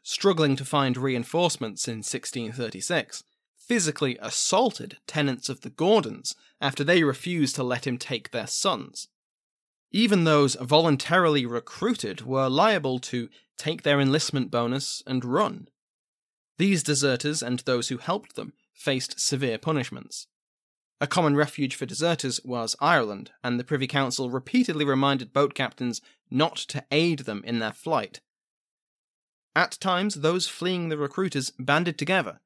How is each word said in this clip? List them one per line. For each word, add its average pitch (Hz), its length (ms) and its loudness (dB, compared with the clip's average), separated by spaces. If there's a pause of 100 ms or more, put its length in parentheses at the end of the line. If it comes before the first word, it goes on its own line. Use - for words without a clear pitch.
struggling 160 540 2
to 139 80 -6
find 131 320 2
reinforcements 127 880 -2
in 113 160 -8
sixteen - 480 -6
thirty-six, 123 720 -4 (340)
physically 156 640 0
assaulted 190 760 0 (100)
tenants 143 420 -2
of 131 120 -10
the - 80 -12
Gordons 156 640 2 (260)
after 139 220 -2
they 170 200 6
refused 147 520 0
to 135 80 -2
let 123 220 -2
him 123 120 -2
take - 340 -8
their 107 160 -4
sons. - 600 -4 (840)
Even 202 320 4
those 147 320 6
voluntarily 151 880 4
recruited 117 760 -4
were 131 280 0
liable 143 500 2
to - 300 -6 (280)
take - 260 -6
their 143 160 4
enlistment 139 520 2
bonus 120 540 -2
and 127 200 -2
run. 156 420 0 (920)
These 185 260 2
deserters 143 600 0
and 123 160 -2
those 123 300 -2
who 123 80 -4
helped 190 380 -6
them 110 180 -10 (200)
faced - 460 -4
severe 135 380 0
punishments. - 720 -4 (720)
A 143 60 -2
common 156 280 4
refuge 147 400 0
for 135 100 -6
deserters 139 580 -2
was 120 360 -4
Ireland, 113 520 2 (120)
and 123 160 -2
the 120 40 -6
Privy 135 240 -2
Council 135 420 0
repeatedly 151 560 0
reminded 135 480 2
boat 139 200 2
captains 123 480 -4 (300)
not 151 240 2
to - 360 -8
aid 156 280 2
them 107 260 -8
in 117 140 -2
their 107 140 -2
flight. 131 480 -4 (1300)
At 170 240 2
times, 190 360 0
those 165 320 0
fleeing 175 420 -4
the 156 80 -4
recruiters 147 600 -2
banded 151 380 0
together, 151 480 -2